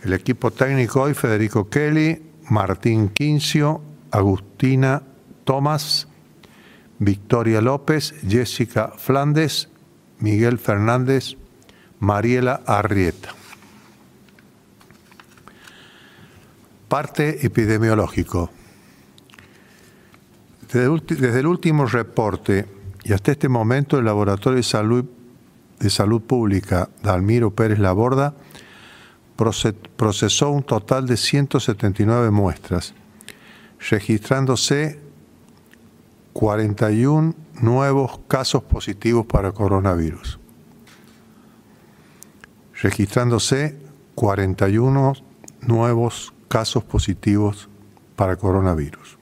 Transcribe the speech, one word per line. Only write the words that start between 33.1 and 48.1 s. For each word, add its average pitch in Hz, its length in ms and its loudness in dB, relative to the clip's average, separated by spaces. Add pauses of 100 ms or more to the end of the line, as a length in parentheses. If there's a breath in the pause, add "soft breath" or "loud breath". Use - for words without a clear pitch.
registrándose 131 1120 0 (1300)
cuarenta 107 600 0
y 113 120 2
un 156 300 2 (260)
nuevos 135 680 0
casos 131 340 -2
positivos 110 640 -2
para 98 260 -2
coronavirus. 95 840 -2 (2500 loud breath)
Registrándose 123 960 0 (380)
cuarenta 98 540 0
y 104 100 2
uno 135 360 2 (460)
nuevos 117 720 0 (160)
casos 110 360 -2
positivos 101 840 -2 (460)